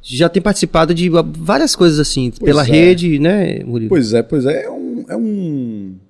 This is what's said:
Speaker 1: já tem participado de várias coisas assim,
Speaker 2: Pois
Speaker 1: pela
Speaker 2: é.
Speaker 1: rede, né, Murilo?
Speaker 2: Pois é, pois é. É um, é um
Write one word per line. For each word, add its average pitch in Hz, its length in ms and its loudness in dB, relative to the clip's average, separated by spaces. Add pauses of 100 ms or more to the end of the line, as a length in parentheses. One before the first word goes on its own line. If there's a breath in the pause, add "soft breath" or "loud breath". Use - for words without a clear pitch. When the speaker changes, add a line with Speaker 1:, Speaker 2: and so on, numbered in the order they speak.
Speaker 1:
já 139 280 0
tem 185 120 0
participado 175 540 0
de 180 160 0
várias 165 640 0
coisas 165 240 4
assim, 131 320 -2
Speaker 2:
Pois - 80 -16 (100)
Speaker 1:
pela 147 140 4
Speaker 2:
é. 131 40 0
Speaker 1:
rede, 170 520 4
né, 180 460 0
Murilo? 117 240 -4
Speaker 2:
Pois 120 260 2
é, 117 80 2
pois 131 240 0
é. 147 180 -2
É 466 60 -10
um, 254 380 -10
é 196 80 -8
um 143 800 -6 (160)